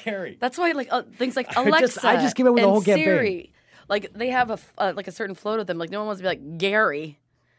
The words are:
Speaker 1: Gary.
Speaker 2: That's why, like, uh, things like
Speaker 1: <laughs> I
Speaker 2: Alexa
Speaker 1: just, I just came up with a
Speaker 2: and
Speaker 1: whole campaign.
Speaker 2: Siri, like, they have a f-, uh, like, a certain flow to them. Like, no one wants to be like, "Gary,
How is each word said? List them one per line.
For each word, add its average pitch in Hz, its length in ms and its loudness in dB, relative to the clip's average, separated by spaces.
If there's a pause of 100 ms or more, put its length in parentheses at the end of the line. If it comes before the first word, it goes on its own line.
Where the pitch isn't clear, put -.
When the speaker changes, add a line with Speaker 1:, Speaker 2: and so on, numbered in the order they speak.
Speaker 1:
Gary. 190 360 -8
Speaker 2:
That's 254 180 -4
why, 339 140 0
like, 277 200 -4
uh, 247 120 -2 (160)
things 247 160 -2
like 254 220 -4
Speaker 1:
<laughs> - 0 -
I 247 60 2
Speaker 2:
Alexa 302 300 4
Speaker 1:
just, - 120 -4
I 233 100 6
just 175 200 0
came 254 120 4
up 247 80 6
with 233 80 4
a - 20 6
Speaker 2:
and 196 80 6
Speaker 1:
whole 208 80 4
campaign. 196 240 4
Speaker 2:
Siri, 202 480 0 (340)
like, 202 260 -4
they 233 160 -4
have 247 200 0
a 220 40 -6
f-, - 260 -12
uh, 190 160 0
like, 196 120 -10
a 190 40 -10
certain 196 240 -8
flow 214 220 -4
to 220 60 -4
them. 180 140 -6
Like, 165 140 -8
no 202 80 -6
one 214 80 -6
wants 202 120 -6
to 185 40 -8
be 185 40 -2
like, 160 300 -6
"Gary, 160 600 -2 (400)